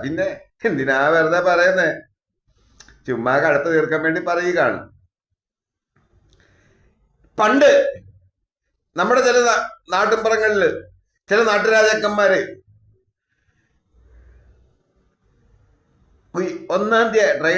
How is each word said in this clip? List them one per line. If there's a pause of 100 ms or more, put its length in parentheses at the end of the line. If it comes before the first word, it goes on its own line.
പിന്നെ (400)
എന്തിനാ (160)
വെറുതെ
പറയുന്നേ? (1200)
ചുമ്മാ (120)
കടത്ത്
തീർക്കാൻ
വേണ്ടി
പറയുകയാണ്. (2500)
പണ്ട് (1300)
നമ്മുടെ
ചില (100)
നാ-, (280)
നാട്ടിൻപുറങ്ങളില് (640)
ചില (100)
നാട്ടുരാജാക്കന്മാര് (4000)
ഈ (300)
ഒന്നാം
തീയതി
ഡ്രൈ